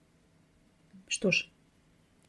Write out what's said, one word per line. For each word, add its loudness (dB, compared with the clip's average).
Что 0
ж, 0